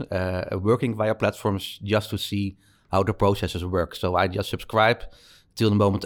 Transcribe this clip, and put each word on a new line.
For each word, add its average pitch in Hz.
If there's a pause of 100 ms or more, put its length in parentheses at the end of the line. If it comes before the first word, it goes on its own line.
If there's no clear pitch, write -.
(120)
uh, 92
working 113
via 107
platforms -
just 104
to 107
see 98 (340)
how 95
the 98
processes 98
work. 90
So 90
I 92
just 98
subscribe 110 (500)
till 113
the 101
moment 101